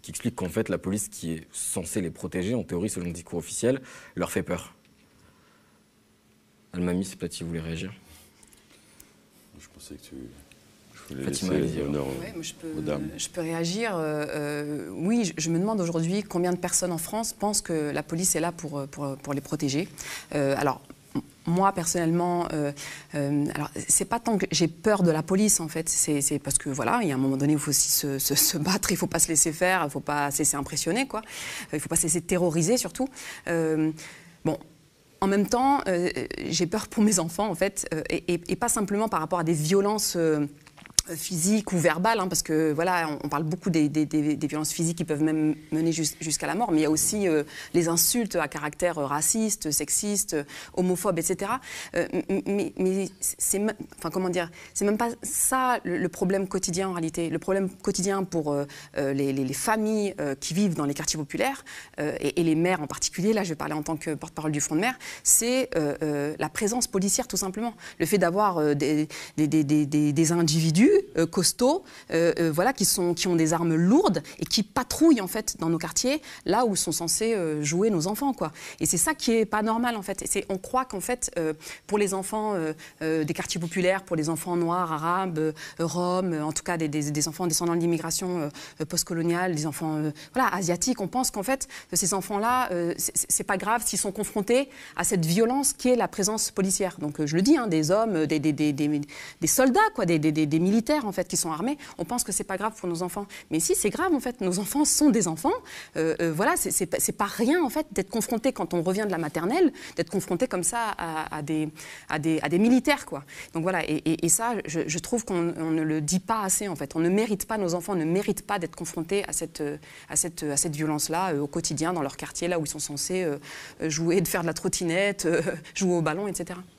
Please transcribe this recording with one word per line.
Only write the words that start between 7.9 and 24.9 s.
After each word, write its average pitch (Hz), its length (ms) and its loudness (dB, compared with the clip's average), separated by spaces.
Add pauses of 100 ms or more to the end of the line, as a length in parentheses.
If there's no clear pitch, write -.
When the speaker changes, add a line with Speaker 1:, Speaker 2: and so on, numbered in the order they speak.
Speaker 2:
Je - 80 -20
pensais - 260 -18
que 69 80 -20
tu... - 140 -18 (760)
Je - 200 -16
voulais 67 100 -6
Speaker 1:
Fatima, 69 280 -2
Speaker 2:
laisser 73 120 2
Speaker 1:
allez-y, 80 200 -2
Speaker 2:
l'honneur 73 240 -2
Speaker 3:
Ouais, 67 260 -8
moi, - 80 -10
je - 120 -10
peux, 160 220 -12
Speaker 2:
aux 156 40 -6
dames. 151 360 -4
Speaker 3:
je - 120 -8
peux 175 140 -8
réagir. 170 520 -4
Euh, 151 360 -2
euh, 147 600 -6
oui, 196 360 0
je, 165 140 -4
je 160 100 -2
me 165 100 2
demande 208 200 0
aujourd'hui 170 440 0
combien 180 260 0
de 180 80 0
personnes 180 320 -2
en 165 80 -2
France 220 340 -4
pensent 208 300 -2
que 151 300 -2
la 147 100 -2
police 165 320 -2
est 160 60 0
là 170 100 0
pour, 143 380 -8
pour, 139 300 -6
pour 143 140 -8
les 139 80 -2
protéger. 147 480 -2 (460)
Euh, 139 240 2
alors, 135 220 0 (640)
moi, 190 280 4
personnellement, 175 800 2
euh, 147 200 -2 (440)
euh, 143 280 0 (100)
alors, 147 140 -4 (200)
c'est - 160 2
pas 233 160 -2
tant 226 180 2
que 190 140 0
j'ai 175 160 4
peur 196 340 2